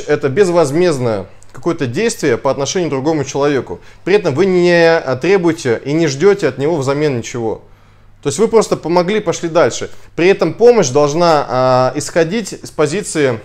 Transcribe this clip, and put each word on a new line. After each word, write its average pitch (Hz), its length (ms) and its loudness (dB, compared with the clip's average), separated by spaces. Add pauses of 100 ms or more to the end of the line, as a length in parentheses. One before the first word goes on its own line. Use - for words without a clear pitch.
это 147 220 0
безвозмездное 147 960 0 (260)
какое-то 160 360 -4
действие 165 500 0
по 139 140 -2
отношению 143 380 -2
к - 20 -6
другому 143 340 -2
человеку. 139 540 -2 (260)
При 180 100 2
этом 175 200 0
вы 170 100 2
не, 175 520 4
э, 131 200 -4
требуете 160 680 0
и 139 100 -4
не 165 140 2
ждёте 165 400 2
от 117 120 -4
него 156 180 0
взамен 139 400 -2
ничего. 113 460 -8 (600)
То 147 40 -4
есть 139 100 -2
вы 220 80 4
просто 214 280 2
помогли, 175 440 0
пошли 170 300 -4
дальше. 143 420 0 (240)
При 170 140 2
этом 190 260 0
помощь 226 340 4
должна, 147 580 2
а, 127 460 2
исходить 165 680 -4
с - 80 -16
позиции, 151 720 -2